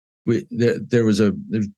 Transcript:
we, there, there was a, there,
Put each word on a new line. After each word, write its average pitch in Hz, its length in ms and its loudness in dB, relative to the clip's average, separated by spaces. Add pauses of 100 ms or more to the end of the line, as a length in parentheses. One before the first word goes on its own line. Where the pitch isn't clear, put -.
(260)
we, 117 260 0
there, 117 280 0
there 117 260 0
was 107 140 2
a, 101 140 2 (160)
there, 110 120 -2 (160)